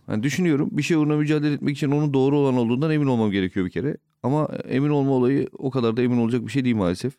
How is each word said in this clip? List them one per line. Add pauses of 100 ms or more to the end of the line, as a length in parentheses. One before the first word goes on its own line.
Hani
düşünüyorum,
bir
şey
uğruna
mücadele
etmek
için
onun
doğru
olan
olduğundan
emin
olmam
gerekiyor
bir
kere. (260)
Ama
emin
olma
olayı
o
kadar
da
emin
olacak
bir
şey
değil
maalesef.